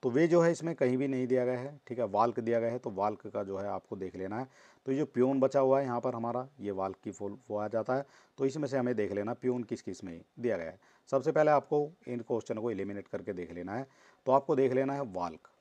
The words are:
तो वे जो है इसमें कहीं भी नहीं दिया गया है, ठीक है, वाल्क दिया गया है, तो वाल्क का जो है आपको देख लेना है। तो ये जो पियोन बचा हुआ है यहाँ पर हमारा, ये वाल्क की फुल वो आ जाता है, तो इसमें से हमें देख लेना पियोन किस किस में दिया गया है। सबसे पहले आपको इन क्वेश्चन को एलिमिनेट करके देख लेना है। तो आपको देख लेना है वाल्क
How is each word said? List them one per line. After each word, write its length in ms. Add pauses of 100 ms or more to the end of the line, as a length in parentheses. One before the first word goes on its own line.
तो 60
वे 180
जो 140
है 100
इसमें 240
कहीं 220
भी 100
नहीं 200
दिया 180
गया 140
है, 280
ठीक 120
है, 80
वाल्क 320
दिया 200
गया 120
है, 80
तो 120
वाल्क 360
का 160
जो 140
है 100
आपको 280
देख 200
लेना 240
है। 80 (380)
तो 60
ये 60
जो 100
पियोन 320
बचा 200
हुआ 200
है 60
यहाँ 160
पर 140
हमारा, 320 (120)
ये 140
वाल्क 240
की 140
फुल 260 (120)
वो 80
आ 120
जाता 260
है, 100 (320)
तो 80
इसमें 220
से 100
हमें 180
देख 160
लेना 240
पियोन 280
किस 180
किस 220
में 180 (160)
दिया 200
गया 120
है। 100 (300)
सबसे 220
पहले 200
आपको 380 (180)
इन 140
क्वेश्चन 360
को 140
एलिमिनेट 360
करके 260
देख 180
लेना 220
है। 140 (380)
तो 60
आपको 240
देख 180
लेना 200
है 80 (120)
वाल्क 360 (120)